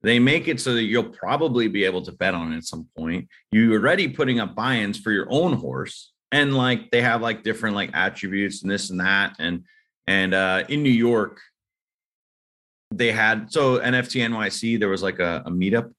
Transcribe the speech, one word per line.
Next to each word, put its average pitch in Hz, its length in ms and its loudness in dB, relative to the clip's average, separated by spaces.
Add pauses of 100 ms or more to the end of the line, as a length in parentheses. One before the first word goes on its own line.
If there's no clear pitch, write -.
They 117 180 4
make 143 280 4
it 135 140 -2
so 123 140 -2
that 113 80 0
you'll 110 260 0
probably 123 580 0
be 98 160 0
able 92 200 0
to - 80 -12
bet 92 240 -2
on 82 180 -6
it 80 40 -6
at 82 60 -10
some 82 320 -12
point. 82 320 -6 (240)
You're 110 220 6
already 151 340 2
putting 127 320 0
up 98 140 -6
buy-ins 110 460 -2
for 110 120 -4
your 101 200 0
own 160 220 2
horse. - 580 -8 (200)
And, 143 240 2
like, 127 360 0
they 120 100 4
have, 117 200 2
like, 113 220 -4
different, 107 320 -2
like, 98 180 -4
attributes 98 680 -2
and 95 80 -6
this 98 220 -4
and 92 80 -4
that. 98 400 0
And, 87 240 -4 (420)
and, 95 300 2
uh, 95 340 2
in 147 140 -2
New 135 80 4
York, 117 480 2 (1500)
they 113 200 2
had, 110 400 0
so 135 260 2
N 123 180 0
F 123 140 -2
T 127 120 -2
N 117 120 0
Y 107 160 -2
C, 113 280 -2
there 104 120 2
was, 95 120 0
like, 95 180 -2
a, 85 260 0
a 80 40 -8
meetup 98 500 0